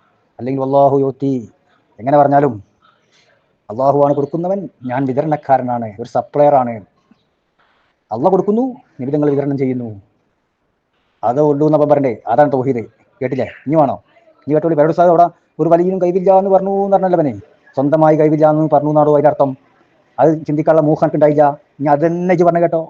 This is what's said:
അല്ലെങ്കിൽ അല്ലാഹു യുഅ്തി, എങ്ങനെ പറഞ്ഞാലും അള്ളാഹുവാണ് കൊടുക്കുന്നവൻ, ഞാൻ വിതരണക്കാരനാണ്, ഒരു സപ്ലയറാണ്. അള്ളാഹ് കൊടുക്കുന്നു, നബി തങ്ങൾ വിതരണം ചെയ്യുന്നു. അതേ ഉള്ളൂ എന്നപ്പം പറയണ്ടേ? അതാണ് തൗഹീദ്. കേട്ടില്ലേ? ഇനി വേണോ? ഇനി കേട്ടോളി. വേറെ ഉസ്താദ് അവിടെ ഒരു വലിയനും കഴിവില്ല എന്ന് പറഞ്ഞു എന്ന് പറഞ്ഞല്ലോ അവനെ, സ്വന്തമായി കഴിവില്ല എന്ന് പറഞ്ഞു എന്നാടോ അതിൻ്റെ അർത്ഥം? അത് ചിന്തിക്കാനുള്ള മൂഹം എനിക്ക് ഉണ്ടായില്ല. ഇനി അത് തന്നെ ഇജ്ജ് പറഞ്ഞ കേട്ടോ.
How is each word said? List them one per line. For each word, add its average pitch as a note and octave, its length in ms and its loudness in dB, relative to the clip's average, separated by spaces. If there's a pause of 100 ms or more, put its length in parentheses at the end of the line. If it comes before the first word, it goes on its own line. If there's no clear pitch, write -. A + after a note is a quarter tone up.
(380)
അല്ലെങ്കിൽ C3+ 300 -6
അല്ലാഹു C#3 360 4
യുഅ്തി, C3+ 300 -4 (680)
എങ്ങനെ C3+ 220 0
പറഞ്ഞാലും C#3+ 320 2 (1200)
അള്ളാഹുവാണ് C#3+ 440 2
കൊടുക്കുന്നവൻ, E3+ 420 -4 (320)
ഞാൻ B2 180 -4
വിതരണക്കാരനാണ്, B2+ 800 -2 (140)
ഒരു A#2+ 160 -12
സപ്ലയറാണ്. C3+ 580 0 (1400)
അള്ളാഹ് D3+ 200 0
കൊടുക്കുന്നു, G#3 300 0 (340)
നബി C3 160 -8
തങ്ങൾ D3 180 0
വിതരണം C#3 300 -2
ചെയ്യുന്നു. B2+ 260 -4 (1400)
അതേ C3 220 0
ഉള്ളൂ C#3+ 180 0
എന്നപ്പം D3 240 2
പറയണ്ടേ? C3+ 200 0 (200)
അതാണ് C#3 220 2
തൗഹീദ്. B2 280 -2 (380)
കേട്ടില്ലേ? B2+ 280 -6 (180)
ഇനി D3 140 -2
വേണോ? B2 160 0 (480)
ഇനി C#3 120 -2
കേട്ടോളി. D#3+ 240 0
വേറെ D#3+ 140 2
ഉസ്താദ് F3 200 4
അവിടെ F3 120 4 (340)
ഒരു D#3 120 -2
വലിയനും F3+ 300 2
കഴിവില്ല F3+ 280 0 (100)
എന്ന് G3 140 0
പറഞ്ഞു F#3+ 180 0 (120)
എന്ന് G3 100 0
പറഞ്ഞല്ലോ F3+ 240 0
അവനെ, D3 140 0 (440)
സ്വന്തമായി D#3 440 2
കഴിവില്ല D#3 340 2
എന്ന് D#3 200 0
പറഞ്ഞു D3 180 0
എന്നാടോ D3+ 240 2
അതിൻ്റെ D3 160 2
അർത്ഥം? C3+ 180 0 (680)
അത് D#3 100 4 (160)
ചിന്തിക്കാനുള്ള D#3 420 0
മൂഹം D#3 160 0
എനിക്ക് D#3 140 -2
ഉണ്ടായില്ല. D3 260 2 (340)
ഇനി C#3 160 -4
അത് C#3+ 120 0
തന്നെ F3 300 -2
ഇജ്ജ് F3 120 2
പറഞ്ഞ E3+ 160 2
കേട്ടോ. E3 240 -2